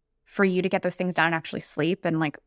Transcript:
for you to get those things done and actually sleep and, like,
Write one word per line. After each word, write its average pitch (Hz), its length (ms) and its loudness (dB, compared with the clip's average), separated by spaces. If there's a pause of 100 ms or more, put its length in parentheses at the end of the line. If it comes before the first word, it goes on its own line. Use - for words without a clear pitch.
(260)
for - 180 0
you 185 180 2
to 185 80 0
get 190 120 0
those 180 140 -2
things 180 180 -2
done 160 140 4
and 165 80 0
actually - 260 -6
sleep - 440 -2
and, 160 140 0
like, 156 280 -2